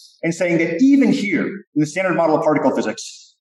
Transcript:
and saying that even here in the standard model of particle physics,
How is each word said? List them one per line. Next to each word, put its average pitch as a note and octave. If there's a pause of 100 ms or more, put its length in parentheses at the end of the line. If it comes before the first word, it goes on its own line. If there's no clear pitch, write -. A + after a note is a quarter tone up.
(220)
and E3+
saying E3+
that E3
even C4
here G3+
in -
the D3+
standard F3+
model D#3+
of C#3
particle D3
physics, -